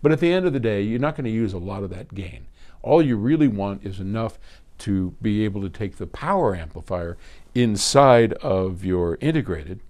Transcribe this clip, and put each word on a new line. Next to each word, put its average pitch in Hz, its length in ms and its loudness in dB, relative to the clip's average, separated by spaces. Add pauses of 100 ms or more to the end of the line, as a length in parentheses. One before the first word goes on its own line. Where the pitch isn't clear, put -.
But 151 100 4
at 156 80 2
the 170 120 2
end 185 140 0
of 165 80 0
the 135 60 0
day, 110 220 0
you're 113 180 -2
not 151 180 -2
gonna 127 120 -4
use 110 220 -2
a 92 60 -8
lot 98 260 -8
of 95 60 -8
that 87 240 -14
gain. 87 320 -12 (380)
All 151 180 6
you 127 160 2
really 143 320 4
want 101 340 -4
is 98 160 -10
enough 107 380 -4 (400)
to 95 440 -2
be 107 220 0
able 101 180 -2
to 98 80 -6
take 101 280 -8
the 87 100 -10
power 151 480 0
amplifier 85 640 -8 (360)
inside 120 800 6
of 95 520 -2
your 90 340 0
integrated 95 720 -4